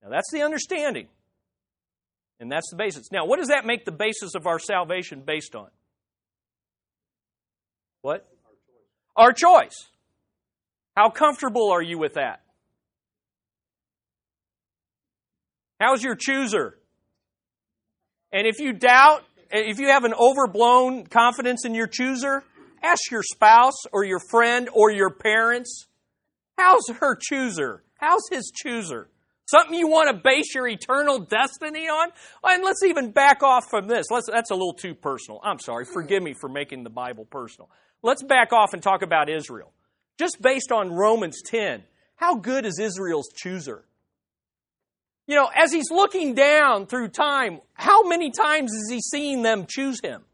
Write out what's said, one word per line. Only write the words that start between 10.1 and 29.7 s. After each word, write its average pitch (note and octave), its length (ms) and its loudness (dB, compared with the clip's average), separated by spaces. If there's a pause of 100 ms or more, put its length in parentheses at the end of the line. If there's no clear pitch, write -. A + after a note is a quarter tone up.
How G#3+ 160 4
comfortable A#3+ 640 0
are F3 100 0
you E3+ 160 -8
with D3+ 180 -4
that? C3 260 -6 (3500)
How's A#3+ 240 2
your B3 120 -2
chooser? A3 640 -4 (1600)
And G3 120 -2
if A3 140 -2
you C#4 140 -6
doubt, B3+ 500 6 (260)
if G#3+ 300 -4
you C4+ 80 -4
have C4+ 160 4
an A3+ 100 0
overblown B3 920 2
confidence A#3+ 580 0
in A#3 100 -6
your A3+ 140 -2
chooser, C4+ 560 -4 (400)
ask E4 260 0
your A3 140 -6
spouse A#3+ 720 6
or G3+ 100 0
your F#3 160 -4
friend A#3+ 540 2
or G#3+ 180 6
your G3 200 0
parents, A3+ 760 -2 (680)
"How's F#4 320 4 (100)
her C#4 160 0
chooser? E3+ 680 -6 (140)
How's F4 300 0
his C#4 240 -8
chooser?" F#3+ 560 -10 (440)
Something D#4+ 240 4